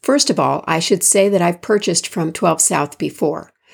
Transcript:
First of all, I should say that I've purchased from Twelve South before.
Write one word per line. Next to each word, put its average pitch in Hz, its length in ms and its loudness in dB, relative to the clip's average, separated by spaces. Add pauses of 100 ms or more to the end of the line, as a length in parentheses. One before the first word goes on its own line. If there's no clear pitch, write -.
First 277 300 2
of 165 80 0
all, 135 260 0
I 160 140 0
should 180 240 0
say 202 260 4
that 185 140 2
I've 175 180 0
purchased 208 460 0
from 160 240 -4
Twelve 160 300 0
South 147 360 -2
before. - 540 -4 (220)